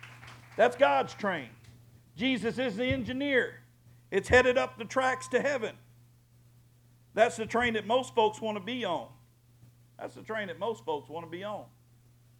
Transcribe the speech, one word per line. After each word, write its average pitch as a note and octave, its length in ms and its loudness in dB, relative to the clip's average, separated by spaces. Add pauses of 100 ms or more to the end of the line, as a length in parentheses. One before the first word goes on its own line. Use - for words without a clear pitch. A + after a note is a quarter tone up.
(540)
that's A#3+ 220 4
God's C#4 380 4
train. E3+ 340 -4 (680)
Jesus A3+ 440 0
is A#3+ 180 -2
the B3 80 -2
engineer. C4 760 0 (500)
It's F#3+ 180 0
headed B3 300 8
up B3+ 180 -2
the A#3 80 -10
tracks B3+ 440 0
to B3 120 2
heaven. A3+ 340 -2 (1400)
That's A3+ 220 4
the A3 100 -6
train A#3 260 0
that G#3 140 -4
most B3 280 0
folks G#3+ 240 4
want G#3+ 200 -4
to G3 40 -8
be A#3 220 -6
on. D3+ 240 -4 (920)
That's - 180 -12
the A#2 60 -18
train G#3+ 260 -6
that E3 100 -10
most A3 260 -6
folks D3 240 -4
want E3 160 -10
to D#3+ 60 -16
be F3 120 -10
on. G3+ 220 -8 (760)